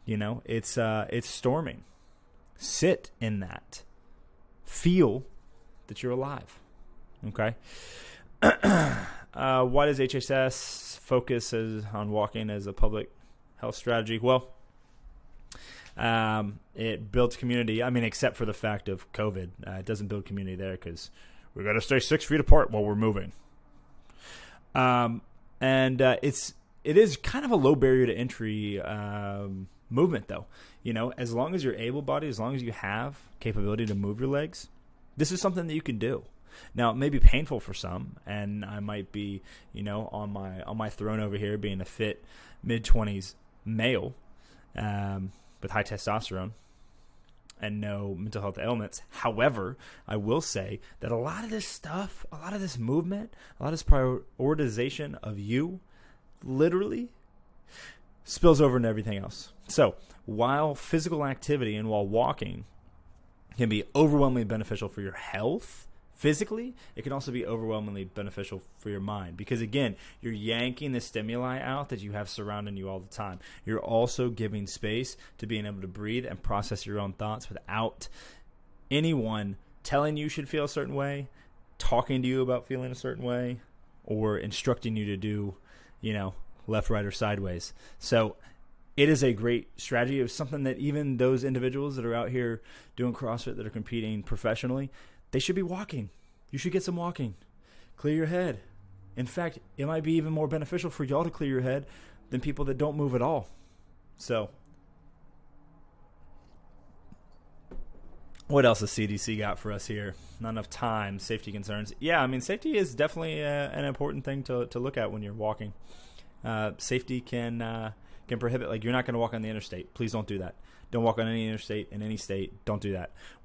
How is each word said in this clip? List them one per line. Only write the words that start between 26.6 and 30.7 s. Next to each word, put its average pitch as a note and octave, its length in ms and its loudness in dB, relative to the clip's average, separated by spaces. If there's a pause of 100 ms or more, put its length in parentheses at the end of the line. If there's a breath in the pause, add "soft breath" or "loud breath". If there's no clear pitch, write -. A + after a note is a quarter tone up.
it D3+ 140 6
is G3 180 10
kind - 280 -2
of B3+ 60 0
a A3+ 60 6
low C#3+ 180 8
barrier C3 320 6
to A2+ 80 2
entry, G#2+ 640 -2
um, G2+ 880 -6 (200)
movement, C#3 400 2
though. - 180 -8 (360 loud breath)